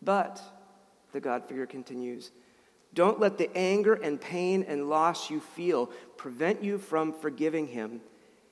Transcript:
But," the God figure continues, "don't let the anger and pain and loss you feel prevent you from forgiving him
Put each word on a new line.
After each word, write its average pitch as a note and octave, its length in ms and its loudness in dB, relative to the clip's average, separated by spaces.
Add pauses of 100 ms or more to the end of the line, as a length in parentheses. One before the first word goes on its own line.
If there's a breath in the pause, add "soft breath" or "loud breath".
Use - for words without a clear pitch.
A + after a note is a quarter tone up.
But," G3 400 0 (720)
the C#3 80 -6
God B2 260 -2
figure C3 200 -8
continues, B2 680 -10 (600 soft breath)
"don't G3+ 260 6
let G3+ 180 4
the E3 200 2
anger G3 380 6
and D3 260 -2
pain F3+ 420 0
and C#3+ 260 -4
loss D#3+ 400 2
you D3+ 100 -4
feel D3+ 480 0 (300 loud breath)
prevent D#3+ 460 -2
you G3+ 140 0
from D#3+ 360 -2
forgiving D3+ 540 -2
him A#2 340 -8 (500 soft breath)